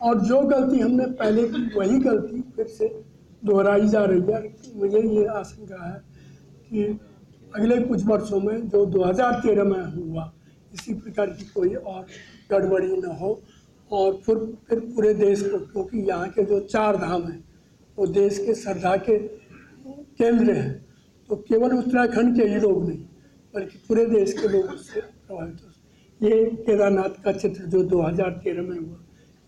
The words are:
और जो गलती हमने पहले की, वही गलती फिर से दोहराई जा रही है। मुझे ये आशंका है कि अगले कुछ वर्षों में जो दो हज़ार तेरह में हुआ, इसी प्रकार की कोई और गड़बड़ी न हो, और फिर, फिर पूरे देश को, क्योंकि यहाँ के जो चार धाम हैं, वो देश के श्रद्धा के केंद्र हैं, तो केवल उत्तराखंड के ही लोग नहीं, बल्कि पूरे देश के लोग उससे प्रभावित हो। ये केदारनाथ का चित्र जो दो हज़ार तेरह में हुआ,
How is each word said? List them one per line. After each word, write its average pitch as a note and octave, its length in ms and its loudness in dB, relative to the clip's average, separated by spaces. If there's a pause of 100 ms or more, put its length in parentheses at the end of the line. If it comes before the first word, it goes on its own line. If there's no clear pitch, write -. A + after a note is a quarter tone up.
और A#3 200 2
जो C4 200 4
गलती C4 380 2
हमने B3 260 2
पहले A3+ 420 0
की, A3+ 320 -4
वही G#3 200 2
गलती A#3+ 420 0
फिर - 260 -8
से - 360 -6 (420)
दोहराई G3+ 420 4
जा G#3 180 4
रही F#3 160 4
है। G#3+ 340 -2 (200)
मुझे G3+ 260 2
ये G#3+ 240 2
आशंका F#3+ 640 -10
है G3 120 -12 (680)
कि G#3+ 300 -2 (560)
अगले A3+ 220 4
कुछ A3+ 280 0
वर्षों G3+ 340 0
में A3 300 -2
जो G3+ 160 4
दो F#3 180 2
हज़ार A3+ 300 2
तेरह G3+ 300 2
में F#3 320 -2
हुआ, D#3+ 380 -8 (400)
इसी G#3 200 -10
प्रकार G3+ 340 -4
की F#3 180 -12
कोई F#3+ 280 -2
और F#3+ 320 -12 (460)
गड़बड़ी F#3+ 460 2
न F#3 80 -4
हो, F3+ 360 -6 (500)
और F#3+ 220 2 (120)
फिर, A3 120 2
फिर A3+ 420 -4
पूरे G#3+ 340 0
देश G3+ 280 2
को, G3 180 -2
क्योंकि G3 380 -6
यहाँ F#3+ 320 -2
के G3+ 140 0
जो G3 160 0
चार G#3+ 380 0
धाम F3 260 -4
हैं, E3+ 200 -10 (540)
वो G3 100 0
देश G3+ 320 2
के A3+ 140 0
श्रद्धा F#3+ 440 -2
के G#3 200 2 (720)
केंद्र A#3 640 2
हैं, - 320 -4 (440)
तो G#3 60 -4
केवल A#3+ 420 2
उत्तराखंड A#3+ 600 2
के A3+ 60 4
ही G#3 100 2
लोग F#3 340 2
नहीं, D3 160 -8 (500)
बल्कि G3 220 -8 (100)
पूरे A3+ 180 2
देश G#3+ 280 2
के - 140 -2
लोग F#3+ 180 0
उससे - 360 -10
प्रभावित E3 600 -14
हो। - 80 -20 (580)
ये A3 180 4
केदारनाथ G3+ 800 0
का G3+ 80 0
चित्र F#3+ 340 -4
जो F3+ 180 2
दो F3 180 0
हज़ार E3+ 280 -2
तेरह F3 320 -6
में F3+ 180 -8
हुआ, E3 200 -14 (480)